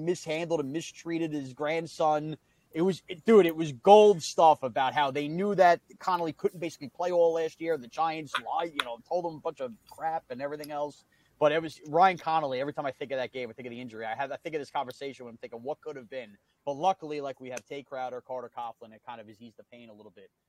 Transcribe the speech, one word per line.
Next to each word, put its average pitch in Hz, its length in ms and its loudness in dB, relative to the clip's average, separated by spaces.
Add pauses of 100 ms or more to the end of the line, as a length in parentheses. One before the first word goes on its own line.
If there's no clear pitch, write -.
mishandled 165 580 -2
and 135 100 -4
mistreated 165 600 -6
his 135 220 -6
grandson. 151 840 -2 (340)
It 160 100 -2
was, 185 260 0
it, 170 160 -12
dude, 208 220 8
it 160 100 0
was 160 160 -4
gold 202 520 8
stuff 160 400 6
about 131 320 0
how 143 160 2
they 147 160 -4
knew 190 280 -2
that 175 240 6 (200)
Connolly 175 340 -2
couldn't - 260 -4
basically 151 300 -8
play 180 220 -4
all 170 220 6
last 160 280 -4
year. 165 160 0
The 120 100 -12
Giants 156 460 -4 (100)
lied, 160 300 -4
you 143 100 -4
know, 117 140 -10 (100)
told 170 180 -2
him 165 100 -6
a 135 60 -16
bunch 165 180 -8
of 123 140 -8 (160)
crap 160 420 -6
and 127 100 -12
everything 151 300 -10
else. 147 320 -8 (340)
But 151 140 4
it 160 100 0
was 160 260 -8
Ryan 175 300 4
Connolly. 147 440 -2
Every 143 120 -6
time 147 120 -6
I 135 60 -4
think 135 200 -10
of 135 60 -4
that 123 140 -4
game, 123 180 -8
I 110 40 -14
think 123 140 -14
of 120 40 -12
the 120 100 -12
injury. 113 240 -12
I 110 100 -6
have, 135 160 -4
I 135 60 -10
think 160 180 -8
of 147 60 -4
this 127 80 -12
conversation 131 560 -8
when 117 80 -16
I'm 113 40 -20
thinking, 117 260 -14
"What 147 180 -8
could 151 140 -12
have 123 120 -16
been?" 113 300 -14 (280)
But 143 80 -4
luckily, 151 460 -2
like, 139 220 -10
we 127 80 -12
have 120 160 -10
Tay 143 160 -12
Crowder, 127 400 -10
Carter 123 340 -12
Coughlin, 117 380 -14
it 107 100 -20
kind 117 160 -14
of 107 80 -18
has 110 140 -20
eased 117 160 -20
the 107 60 -20
pain 120 260 -20
a 107 40 -20
little 104 220 -20
bit 95 140 -20 (200)